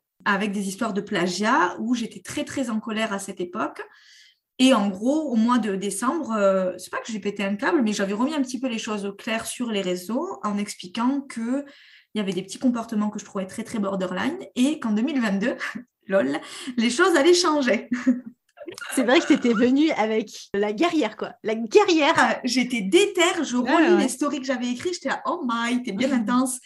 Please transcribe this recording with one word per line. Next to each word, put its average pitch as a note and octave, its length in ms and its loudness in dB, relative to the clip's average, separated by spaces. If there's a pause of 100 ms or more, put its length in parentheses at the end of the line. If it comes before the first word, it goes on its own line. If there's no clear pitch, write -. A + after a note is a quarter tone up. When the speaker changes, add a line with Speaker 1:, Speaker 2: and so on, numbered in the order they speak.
(260)
Speaker 1:
avec G3+ 260 0
des G3 160 -4
histoires G3 260 -4
de G3 80 -2
plagiat G#3 800 0
où A3+ 140 -2
j'étais A3 280 -6
très, - 220 -8
très C4+ 280 -4
en A3 80 -2
colère A3 340 -4
à G3 60 -4
cette G3 200 -10
époque. A3 440 -6 (760)
Et C4 160 6
en G3+ 160 2
gros, B3+ 420 0
au A#3 40 0
mois A#3+ 240 4
de G3+ 160 0
décembre, A3+ 560 -2
euh, F#3+ 480 2
c'est - 100 -16
pas C5 120 -6
que - 100 -12
j'ai G#3+ 80 -6
pété G3+ 240 -4
un G3 120 -2
câble, D4+ 280 2
mais G#3+ 100 2
j'avais G3 200 -2
remis B3+ 200 0
un D4 80 0
petit B3+ 180 -4
peu C4 80 -4
les A3+ 120 -4
choses G#3 260 -6
au G3+ 80 -6
clair A3 320 -6
sur A#3+ 240 -6
les G3+ 120 0
réseaux A3 600 -4
en G3+ 140 -2
expliquant A3+ 640 -4
que C4 440 -6 (480)
il G#3 60 -2
y - 20 0
avait F#3+ 120 -2
des F3+ 80 -4
petits - 160 -14
comportements A3+ 540 0
que G#3 80 -10
je - 60 -12
trouvais F#3+ 200 -6
très, G3+ 180 -10
très - 140 -8
borderline G3 640 -4 (160)
et C#4+ 240 2
qu'en A3+ 120 -2
deux G#3 120 2
mille C#4+ 180 0
vingt-deux, G3+ 340 0 (260)
<laughs> - 260 -20
lol, B3+ 320 2 (360)
les A#3 140 2
choses F4+ 260 4
allaient D4+ 200 6
changer. D4 560 2
<laughs> B3 80 -2 (920)
Speaker 2:
C'est C4+ 100 2
vrai B3+ 180 6
que F4 60 -2
t'étais B3 260 4
venue C4 380 4
avec A3 640 -2
la G#3 200 0
guerrière, D4+ 420 0
quoi. - 160 -8 (100)
La A3 140 -2
guerrière. D#4+ 640 4
Speaker 1:
Ah, A#3+ 260 2
j'étais A#3+ 380 0
déter, F4+ 400 4 (200)
je A#3 140 -4
Speaker 2:
Ouais, B3 180 2
Speaker 1:
relis E4+ 200 6
Speaker 2:
ouais. D4+ 80 6
Speaker 1:
les C4+ 80 2
stories D4 300 -2
que B3+ 60 -10
j'avais B3 220 -2
écrites, B3 280 -4
j'étais C#4+ 120 -10
là, « G#3 180 -4
Oh D#4 220 -4
my, A#3 360 -2
t'es F#3+ 100 -6
bien B3+ 180 -2
Speaker 2:
<laughs> C4 80 2
Speaker 1:
intense. » B3 460 0